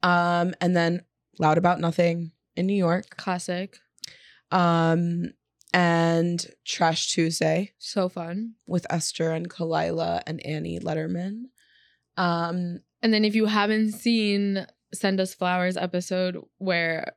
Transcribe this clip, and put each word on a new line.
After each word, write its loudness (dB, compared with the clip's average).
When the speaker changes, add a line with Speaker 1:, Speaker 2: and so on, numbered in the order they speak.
Speaker 1:
Um, 2
and 2
then 0
Loud 4
About 2
Nothing 0
in 0
New 0
York. 0
Speaker 2:
Classic. -6
Speaker 1:
Um, 2
and 2
Trash 0
Tuesday 0
Speaker 2:
So -4
fun. -10
Speaker 1:
with -4
Esther -2
and -4
Kalila -2
and -8
Annie -6
Letterman. -4
Um, -2
Speaker 2:
And 4
then 4
if 0
you 4
haven't 2
seen 0
Send 0
Us -2
Flowers 0
episode -2
where -2